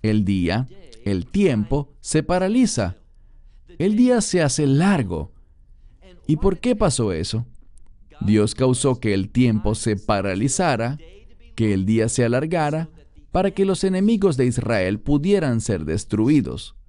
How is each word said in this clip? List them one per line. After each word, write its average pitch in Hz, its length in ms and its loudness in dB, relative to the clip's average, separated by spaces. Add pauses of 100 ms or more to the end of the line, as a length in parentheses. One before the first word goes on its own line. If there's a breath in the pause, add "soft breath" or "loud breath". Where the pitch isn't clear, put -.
El 107 220 2
día, 95 440 0 (360)
el 98 220 -2
tiempo, 139 720 0
se - 220 -2
paraliza. 180 720 0 (800)
El 208 180 0
día 247 240 4
se 185 220 0
hace 147 240 0
largo. 135 680 0 (920)
¿Y 156 100 2
por 185 220 0
qué 247 180 0
pasó 127 360 0
eso? 110 340 -4 (720)
Dios 104 340 2
causó 127 460 0
que 104 140 0
el 95 160 -2
tiempo 110 440 2
se 107 220 -2
paralizara, 113 1000 -2 (560)
que 110 180 0
el 95 140 0
día 110 220 2
se 120 160 0
alargara, 156 680 -2 (400)
para 190 220 0
que 196 120 0
los 190 200 0
enemigos 190 520 2
de 127 100 2
Israel 107 520 0
pudieran 147 600 0
ser 92 240 -4
destruidos. 101 880 -2 (140)